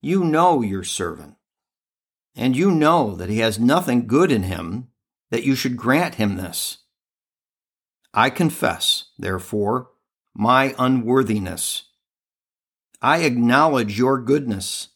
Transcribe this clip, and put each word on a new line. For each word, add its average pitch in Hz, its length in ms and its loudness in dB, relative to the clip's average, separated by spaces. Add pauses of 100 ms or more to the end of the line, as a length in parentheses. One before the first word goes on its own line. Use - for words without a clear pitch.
You 180 220 0
know 160 400 4
your 98 200 -4
servant, 78 520 -8 (1000)
and 123 200 0
you 185 160 2
know 151 420 2
that 90 160 -8
he 107 80 -2
has 113 220 0
nothing 120 480 2
good 151 240 2
in 113 100 2
him, 92 460 -6 (420)
that 120 140 -4
you 135 100 2
should 127 240 -2
grant 156 380 0
him 101 220 -2
this. - 420 -10 (1400)
I 123 160 4
confess, - 840 -2
therefore, 104 760 -4 (420)
my 127 460 2
unworthiness. 117 1040 0 (1160)
I 143 200 0
acknowledge 123 760 2
your 127 240 2
goodness. 120 760 -4